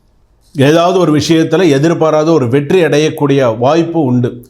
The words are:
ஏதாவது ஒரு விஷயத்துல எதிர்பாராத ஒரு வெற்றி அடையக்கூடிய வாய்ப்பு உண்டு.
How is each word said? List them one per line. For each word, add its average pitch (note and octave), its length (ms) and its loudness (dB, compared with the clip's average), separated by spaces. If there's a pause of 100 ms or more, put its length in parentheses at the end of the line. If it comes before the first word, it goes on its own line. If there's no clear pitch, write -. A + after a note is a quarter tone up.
(560)
ஏதாவது E3+ 440 2
ஒரு D#3 180 0
விஷயத்துல D#3+ 520 0
எதிர்பாராத D#3 640 0
ஒரு C#3 160 0
வெற்றி D3 360 0
அடையக்கூடிய C#3+ 760 0
வாய்ப்பு E3 440 0
உண்டு. B2 480 -2